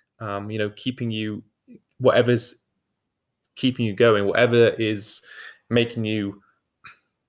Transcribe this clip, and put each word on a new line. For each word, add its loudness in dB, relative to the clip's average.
um, -8
you -6
know, -2
keeping -8
you, -6
whatever's 2
keeping -2
you -4
going, 4
whatever 4
is -2
making 0
you -6